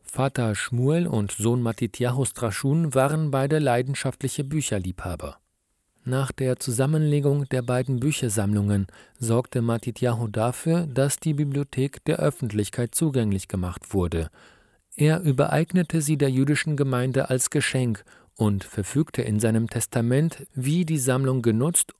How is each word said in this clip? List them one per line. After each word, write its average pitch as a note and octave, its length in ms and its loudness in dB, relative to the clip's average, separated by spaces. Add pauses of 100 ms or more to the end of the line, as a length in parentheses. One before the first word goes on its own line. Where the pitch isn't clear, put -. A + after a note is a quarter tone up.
Vater B2+ 500 -2
Schmuel C#3 540 0
und G#2 240 0
Sohn A#2 300 0
Matityahu A#2+ 640 -2
Strachun C#3 680 0
waren D3 380 2
beide C#3 280 2
leidenschaftliche C3 840 -2
Bücherliebhaber. F#2 920 -4 (680)
Nach C3 260 -2
der B2+ 260 0
Zusammenlegung C#3+ 920 2
der B2+ 120 0
beiden B2 380 0
Büchersammlungen G#2 880 2 (320)
sorgte A#2 420 0
Matityahu A#2 680 -2
dafür, B2 600 0
dass C3+ 300 0
die D#3 160 -2
Bibliothek C#3 720 -2
der D3+ 120 0
Öffentlichkeit A2+ 760 -2
zugänglich A#2 520 0
gemacht F2+ 460 -6
wurde. E2+ 360 0 (680)
Er D#3 260 2
übereignete D#3+ 800 2
sie D3 160 0
der C#3 140 2
jüdischen C#3 460 0
Gemeinde C3 520 0
als B2+ 220 0
Geschenk B2+ 520 0 (320)
und G#2 280 2
verfügte - 580 -2
in A2 180 0
seinem A2+ 300 2
Testament, B2 840 0
wie D3 320 0
die D#3+ 120 0
Sammlung C3 440 2
genutzt A#2+ 580 2